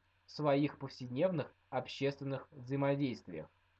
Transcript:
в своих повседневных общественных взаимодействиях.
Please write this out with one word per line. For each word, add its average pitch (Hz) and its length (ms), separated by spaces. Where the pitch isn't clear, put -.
в - 40
своих 143 460
повседневных 135 760
общественных 135 840
взаимодействиях. 131 960